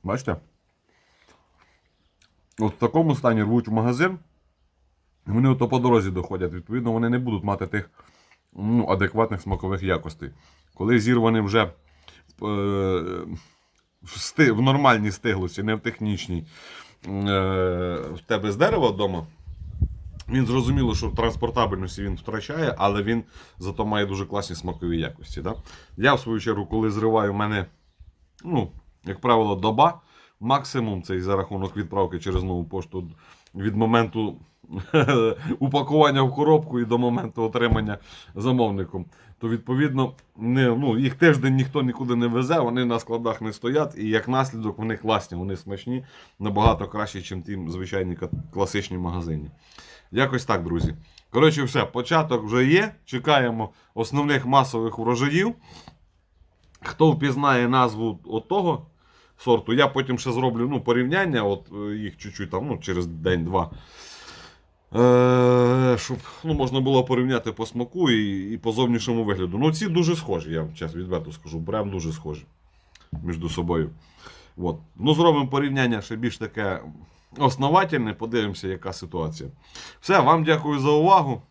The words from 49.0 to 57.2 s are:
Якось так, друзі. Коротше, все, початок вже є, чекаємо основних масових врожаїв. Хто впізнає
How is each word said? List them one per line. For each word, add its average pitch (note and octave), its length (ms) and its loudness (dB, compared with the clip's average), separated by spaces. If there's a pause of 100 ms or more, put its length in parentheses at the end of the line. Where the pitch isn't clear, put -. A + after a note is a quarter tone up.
Якось C3 340 0
так, F#2+ 180 -2
друзі. E2 320 -2 (340)
Коротше, D#3 340 4
все, A#2+ 220 0
початок B2 600 0
вже B2 200 2
є, G3 260 4 (140)
чекаємо B2 640 0 (240)
основних C#3 520 0
масових A#2+ 520 2
врожаїв. C#3+ 580 2 (1300)
Хто - 300 4
впізнає C#3 560 2